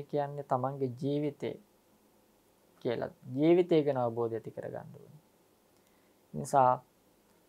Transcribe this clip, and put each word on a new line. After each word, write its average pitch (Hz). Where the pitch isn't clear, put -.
කියන්නේ 143
තමන්ගේ 131
ජීවිතය 143
කියලා. 123
ජීවිතය 170
ගැන 139
අවබෝධය 117
ඇති 110
කරගන්න -
ඕනේ. -
නිසා 135